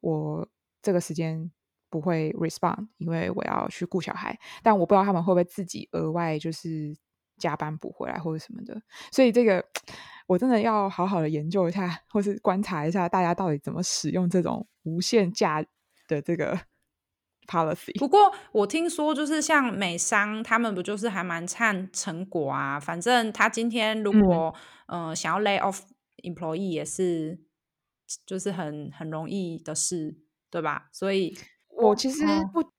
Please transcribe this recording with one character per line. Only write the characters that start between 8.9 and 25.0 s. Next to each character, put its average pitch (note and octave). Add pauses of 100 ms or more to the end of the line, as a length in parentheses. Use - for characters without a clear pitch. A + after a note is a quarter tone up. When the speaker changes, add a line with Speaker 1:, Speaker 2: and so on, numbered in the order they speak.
Speaker 1:
所 C4+
以 B3
这 A#3+
个， F#3+ (640)
我 F3+
真 B3+
的 A#3+
要 G#3+
好 F#3
好 F#3+
的 D#3
研 D#3
究 F3+
一 E3+
下， F3+
或 G#3
是 G3+
观 G3
察 D#3+
一 E3
下 F3+
大 F#3
家 F3
到 F3+
底 D3
怎 -
么 E3+
使 -
用 F3+
这 F3+
种 - (180)
无 E3
限 G3
假 D#3 (460)
的 D3
这 E3+
个 E3+ (460)
<laughs> -
policy。 -
Speaker 2:
不 C#4
过 G4+ (200)
我 G3+
听 E4
说 D#4
就 D4+
是 D4+
像 C#4+
美 F#3
商， G#3
他 A3+
们 A3+
不 F3+
就 G#3
是 A3
还 F#3
蛮 F3
看 G3
成 F3
果 D#3+
啊， C#3
反 E3+
正 A3+
他 A3
今 A3+
天 A3
如 G#3
果， F3
Speaker 1:
嗯。 - (300)
Speaker 2:
呃， E3